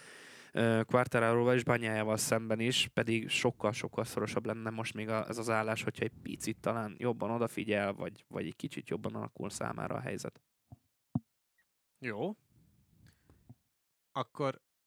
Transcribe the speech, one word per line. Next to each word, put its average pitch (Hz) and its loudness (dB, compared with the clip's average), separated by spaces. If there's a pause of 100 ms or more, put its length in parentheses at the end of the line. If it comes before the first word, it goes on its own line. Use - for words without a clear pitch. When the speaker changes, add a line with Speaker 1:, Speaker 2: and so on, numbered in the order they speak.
(520)
Speaker 1:
Ö, 113 4
Quartararo-val 120 4
és 120 2
Bagnaia-val 110 2
szemben 113 2
is, 117 2
pedig 113 2
sokkal-sokkal - 0
szorosabb 107 -2
lenne 113 -4
most 110 -4
még 110 -4
a, 110 0
ez 110 -4
az 113 -2
állás, 110 2
hogyha - -2
egy - -4 (100)
picit - -6
talán 107 -2
jobban 113 0
odafigyel, 104 0
vagy, 92 -8
vagy - -4
egy - -6
kicsit - -8
jobban 107 -4
alakul 110 -6
számára 113 -4
a - -4
helyzet. - -8 (1600)
Speaker 2:
Jó. 131 -4 (1700)
Akkor 131 -4 (260)